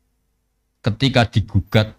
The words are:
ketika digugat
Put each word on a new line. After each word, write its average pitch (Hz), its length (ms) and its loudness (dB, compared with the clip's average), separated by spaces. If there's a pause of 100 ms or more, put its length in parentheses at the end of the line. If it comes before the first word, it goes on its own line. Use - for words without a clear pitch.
(840)
ketika 120 440 0
digugat 107 720 -2